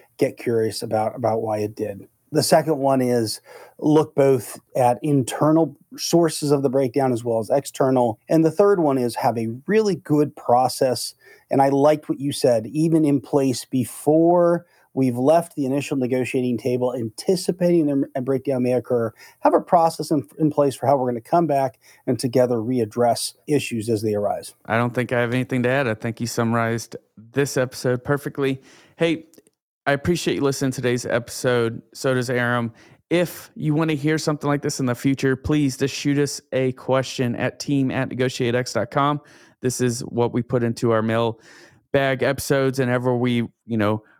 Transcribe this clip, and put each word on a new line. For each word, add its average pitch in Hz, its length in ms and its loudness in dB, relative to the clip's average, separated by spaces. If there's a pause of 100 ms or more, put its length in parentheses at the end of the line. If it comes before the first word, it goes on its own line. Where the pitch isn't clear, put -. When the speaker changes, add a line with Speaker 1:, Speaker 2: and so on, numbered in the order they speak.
(180)
Speaker 1:
Get 135 180 0
curious 110 460 -2
about, 110 320 -2
about 113 280 -2
why 107 160 -4
it 107 180 -4
did. 104 320 -8 (240)
The 147 100 2
second 156 360 2
one 135 220 2
is 123 400 0 (380)
look 151 380 2
both 135 420 2 (160)
at 123 280 4
internal 151 760 2 (200)
sources 160 540 0
of 139 140 2
the 139 40 2
breakdown 131 440 0
as 117 100 -4
well 117 160 0
as 107 100 -4
external. 131 680 0 (100)
And 160 160 4
the 156 60 4
third 202 300 4
one 139 180 2
is 120 160 -2
have 117 240 -2
a 113 160 -4 (140)
really 208 260 2
good 147 400 0
process. 127 800 0 (340)
And 135 140 2
I 139 60 4
liked 147 400 2
what 160 100 -4
you 143 140 -4
said, 117 340 2
even 156 380 2
in 143 160 2
place 135 440 0
before 170 1000 2 (300)
we've 127 220 0
left 156 380 2
the 139 100 -2
initial 139 320 -2
negotiating 123 580 -2
table 123 380 -2
anticipating 165 1200 0
a 135 80 -4
breakdown 131 400 -2
may 123 100 2
occur, 117 400 0 (280)
have - 120 0
a - 80 2
process 165 500 0
in, 147 160 -2 (120)
in 156 120 2
place 143 240 0
for - 120 -6
how 143 100 4
we're 127 140 -2
gonna 120 100 -6
come 170 260 0
back 139 320 -2 (280)
and 123 120 -2
together 123 380 2
readdress 117 800 0 (120)
issues 120 440 -2
as 107 100 0
they 107 140 -2
arise. 101 400 -4 (100)
Speaker 2:
I 110 140 0
don't 120 160 -2
think 123 180 -4
I 120 80 0
have 120 140 -2
anything 127 300 -2
to 123 40 2
add. 135 180 0
I 110 60 -2
think 113 260 -6
you 120 80 -4
summarized 117 680 -2 (220)
this 131 400 -4
episode 127 460 -2
perfectly. 139 580 -2 (340)
Hey, 165 300 -2 (600)
I 143 60 2
appreciate 151 440 0
you 95 40 -2
listening 135 300 0
to 123 60 -6
today's 123 280 -2
episode. 120 800 -2 (100)
So 131 220 -2
does 127 160 -2
Aram. 120 420 0 (380)
If 170 440 -2
you 151 200 -2
wanna 160 180 0
hear 151 240 0
something 147 320 -2
like 143 140 0
this - 180 -4
in 135 60 0
the 123 80 0
future, 135 420 0
please 147 400 0
just 135 180 -2
shoot 143 220 0
us 143 240 0 (120)
a 131 200 0
question 127 640 -2
at - 240 -4
team 135 300 0
at 123 180 -4
negotiatex 123 640 -2
dot 104 180 -2
com. 143 300 0 (400)
This 123 220 -2
is 120 180 0
what 117 320 -2
we 123 80 0
put 120 220 0
into 117 300 0
our 110 100 2
mailbag 117 1200 -2
episodes. 135 560 0
And 123 120 0
ever 123 240 0
we, 120 320 0 (200)
you 113 100 -4
know, 107 260 0 (180)